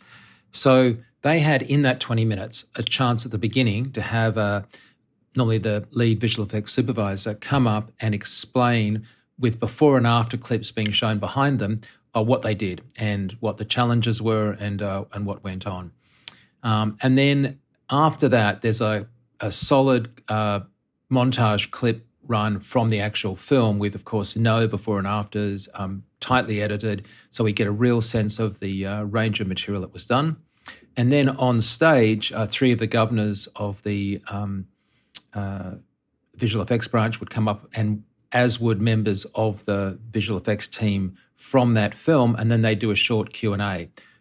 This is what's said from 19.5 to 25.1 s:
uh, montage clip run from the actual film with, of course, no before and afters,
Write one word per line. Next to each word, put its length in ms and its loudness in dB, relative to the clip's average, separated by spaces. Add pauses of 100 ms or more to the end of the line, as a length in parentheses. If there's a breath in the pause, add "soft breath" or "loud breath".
uh, 320 -2 (500)
montage 600 2
clip 340 -2 (220)
run 320 0
from 300 0
the 100 2
actual 360 -4
film 440 2
with, 160 -2
of 100 -14
course, 300 -4
no 320 2
before 320 -2
and 80 -4
afters, 640 -4